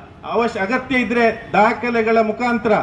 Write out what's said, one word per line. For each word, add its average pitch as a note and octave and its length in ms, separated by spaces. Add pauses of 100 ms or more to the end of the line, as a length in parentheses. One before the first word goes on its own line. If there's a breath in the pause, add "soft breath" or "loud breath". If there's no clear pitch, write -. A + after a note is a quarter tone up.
(300)
ಅವಶ್ಯ, A3+ 280
ಅಗತ್ಯ B3+ 380
ಇದ್ರೆ A#3 560
ದಾಖಲೆಗಳ A3+ 680
ಮುಖಾಂತರ A3+ 500 (120)